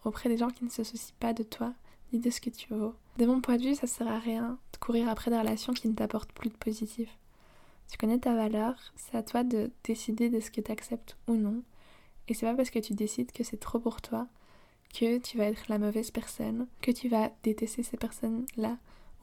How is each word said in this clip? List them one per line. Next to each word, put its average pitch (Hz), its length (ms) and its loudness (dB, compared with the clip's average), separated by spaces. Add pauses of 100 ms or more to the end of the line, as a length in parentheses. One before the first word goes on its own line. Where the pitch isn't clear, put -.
auprès 226 240 0
des 226 80 4
gens 233 120 2
qui 247 140 -8
ne 240 60 0
se 226 140 -2
soucient - 360 -10
pas 233 140 0
de 226 100 -2
toi 233 300 -6 (400)
ni 233 60 2
de 240 100 2
ce - 120 -2
que 247 80 -6
tu - 240 -8
vaux. 220 200 -2 (240)
De 233 80 8
mon 254 160 6
point 247 160 4
de 240 60 0
vue, 277 120 4
ça 254 120 0
sert 240 200 -2
à 226 120 0
rien 233 380 -2 (160)
de - 40 -14
courir 233 320 2
après 226 220 0
des 233 80 6
relations 220 340 0
qui 240 140 0
ne 220 60 4
t'apportent 214 400 -2
plus - 160 -2
de - 60 -10
positif. 220 600 -4 (720)
Tu - 80 -12
connais 226 220 4
ta 240 160 4
valeur, 220 400 2 (200)
c'est - 220 -6
à 220 60 0
toi 247 200 2
de 233 280 2 (120)
décider 226 460 2
de 233 100 2
ce - 120 -6
que 220 100 -4
t'acceptes - 560 -6 (100)
ou 233 80 4
non. 220 280 2 (640)
Et 233 60 0
c'est 226 120 -2
pas 233 100 2
parce 262 140 2
que 233 100 0
tu 208 140 -2
décides 214 380 -2
que 240 120 -4
c'est - 160 -10
trop - 200 -2
pour 233 220 -2
toi 233 260 -4 (640)
que 233 260 2
tu 247 180 -8
vas 208 80 4
être 214 240 0
la 214 100 2
mauvaise 214 320 0
personne, 226 560 -4 (140)
que 247 100 4
tu 240 160 0
vas 220 240 4 (120)
détester 226 400 0
ces - 140 -6
personnes-là 226 800 -2 (460)